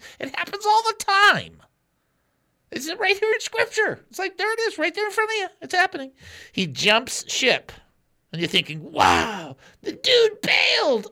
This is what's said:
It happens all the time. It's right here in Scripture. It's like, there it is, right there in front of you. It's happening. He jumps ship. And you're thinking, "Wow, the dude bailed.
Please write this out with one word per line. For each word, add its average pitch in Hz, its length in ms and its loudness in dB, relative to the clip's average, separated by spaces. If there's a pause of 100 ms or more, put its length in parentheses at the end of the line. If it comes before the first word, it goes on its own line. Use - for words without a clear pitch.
(200)
It 269 160 -10
happens 403 300 -8
all 427 180 4
the 453 160 -2
time. 392 640 2 (1080)
It's 269 160 -8 (120)
right 392 180 0
here 427 160 0
in 466 80 -2
Scripture. - 680 -4
It's - 100 -12
like, 381 180 -6
there 427 160 0
it 453 80 -4
is, 440 160 -4
right 320 160 -2
there 403 120 -4
in 415 60 -6
front 427 200 -2
of 440 40 -4
you. 403 120 -4 (140)
It's 269 140 -6
happening. 349 360 -2 (400)
He 185 160 -2
jumps 208 640 0
ship. - 420 0 (600)
And 160 80 -8
you're 170 80 -2
thinking, 160 460 -4
"Wow, 180 640 0 (240)
the - 100 -8
dude 453 500 2
bailed. 302 720 2